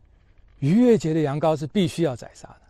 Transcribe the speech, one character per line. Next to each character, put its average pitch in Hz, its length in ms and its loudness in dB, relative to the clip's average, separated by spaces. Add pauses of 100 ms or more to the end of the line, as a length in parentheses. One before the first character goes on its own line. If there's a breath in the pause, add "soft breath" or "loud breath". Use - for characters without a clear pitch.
(600)
逾 175 220 2
越 240 140 6
节 160 160 -2
的 160 80 0
羊 147 200 -2
羔 156 160 0
是 147 100 -8
必 180 220 0
须 165 160 -4
要 135 100 -2
宰 - 180 -18
杀 - 160 -20
的， - 220 -20